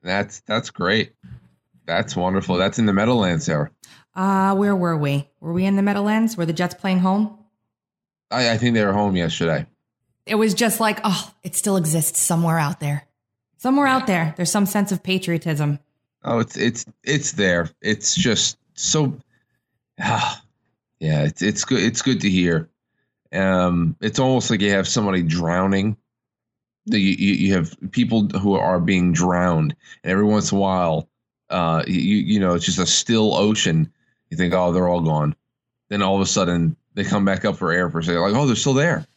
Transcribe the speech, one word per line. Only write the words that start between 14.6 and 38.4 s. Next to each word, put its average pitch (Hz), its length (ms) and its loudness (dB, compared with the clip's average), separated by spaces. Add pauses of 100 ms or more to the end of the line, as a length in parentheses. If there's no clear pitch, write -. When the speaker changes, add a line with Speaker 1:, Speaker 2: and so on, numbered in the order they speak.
Speaker 2:
sense 202 260 0
of 185 120 -2
patriotism." 160 800 -2 (440)
Speaker 1:
Oh, 117 140 0
it's, 117 180 -4
it's, 117 300 -2 (160)
it's - 300 -2
there. 87 360 0 (140)
It's - 320 -2
just - 420 0 (160)
so, - 460 -2 (840)
ah, - 420 -2 (560)
yeah, 80 260 0
it's, - 180 -2
it's 208 240 -2
good. 107 160 0
It's 113 180 0
good 117 220 0
to 98 80 2
hear. 87 400 2 (640)
Um, 90 680 0
it's 110 180 -2
almost 131 320 2
like 104 120 0
you 101 80 2
have 98 180 0
somebody 98 340 0
drowning. 92 760 0 (880)
The, 110 140 0
you, 98 180 2
you, 98 160 2
you 98 200 2
have 87 200 -2 (180)
people 113 360 0
who 98 260 0
are 92 240 0
being 90 360 2
drowned, 87 600 0 (280)
and 90 100 -4
every 98 120 2
once 104 280 2
in 101 60 0
a - 20 2
while, 90 480 0 (400)
uh, 82 380 0
you, 90 120 -2
you 104 400 2
know, 92 160 2
it's 85 120 -2
just 87 120 -2
a 92 60 0
still 107 500 2
ocean. 92 560 2 (380)
You 82 80 -10
think, 87 160 0
"Oh, 90 180 2
they're 90 180 2
all 87 120 0
gone." 76 340 0 (540)
Then 104 140 -2
all 98 120 2
of 98 60 0
a 95 60 2
sudden, 87 500 0 (160)
they 101 120 -4
come 101 200 0
back 95 220 0
up 95 100 0
for 85 160 -2
air 90 160 0
for 82 120 -4
a 82 40 -4
second, 85 160 0
like, 101 140 2
"Oh, 139 100 2